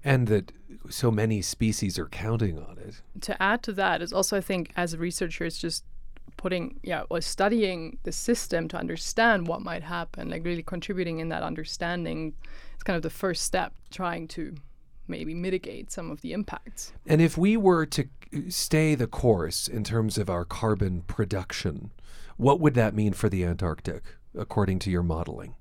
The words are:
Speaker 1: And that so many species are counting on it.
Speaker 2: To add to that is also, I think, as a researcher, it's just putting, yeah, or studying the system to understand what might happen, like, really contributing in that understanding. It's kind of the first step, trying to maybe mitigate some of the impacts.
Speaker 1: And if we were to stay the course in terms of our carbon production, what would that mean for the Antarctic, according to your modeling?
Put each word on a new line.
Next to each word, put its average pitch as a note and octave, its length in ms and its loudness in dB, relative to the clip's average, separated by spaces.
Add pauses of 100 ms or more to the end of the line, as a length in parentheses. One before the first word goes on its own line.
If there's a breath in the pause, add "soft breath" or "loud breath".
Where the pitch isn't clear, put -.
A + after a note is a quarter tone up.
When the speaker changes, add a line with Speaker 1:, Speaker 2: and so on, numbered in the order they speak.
Speaker 1:
And C3 220 6
that G#2 240 4 (380)
so - 220 2
many A2 300 2
species G#2 560 0
are E2 100 -4
counting G#2+ 520 0
on - 180 -10
it. - 240 -14 (200)
Speaker 2:
To - 200 -4
add G#3 220 2
to A3 100 -4
that F#3 280 2
is F3 100 -6
also, G3 260 2
I F#3+ 40 2
think, F3+ 340 -2
as F3 180 0
a D#3+ 40 -6
researcher, F3 480 -2
it's E3 120 -4
just - 280 -4 (500)
putting, - 480 -4
yeah, F3 260 -2
or E3 120 0
studying F#3+ 840 0
the F3 80 -4
system F3 580 0
to F3+ 80 -6
understand F3 720 2
what E3+ 140 -4
might E3+ 220 -6
happen, E3+ 460 -8
like, E3 140 -6
really E3+ 200 -2
contributing F3 560 -4
in E3 100 -4
that E3 120 -2
understanding. E3 920 -4 (400 loud breath)
It's - 100 -10
kind F3+ 140 2
of D#3+ 60 0
the E3 60 -2
first F3+ 340 -2
step, - 280 0 (200)
trying E3+ 380 -4
to D#3+ 260 -8 (520)
maybe D#3+ 260 -6
mitigate F3+ 580 -4
some E3 200 -6
of D3+ 100 -10
the E3 120 -8
impacts. - 580 -8 (160)
Speaker 1:
And D#3 140 8
if D#3+ 160 6
we G3+ 180 6
were F3+ 300 6
to C#3+ 200 0 (440)
stay D#3 460 4
the A#2 120 0
course F2+ 600 2
in G#2+ 160 -2
terms A2 320 2
of G2 120 0
our F2 140 0
carbon F#2+ 600 0
production, F#2+ 880 -2 (440 loud breath)
what C#3 240 6
would D3+ 140 6
that A2 200 4
mean G#2 200 4
for G#2+ 160 2
the F2+ 160 2
Antarctic, F2 580 -2 (340)
according F#2+ 420 2
to G2 120 0
your F2 120 4
modeling? E2+ 580 -2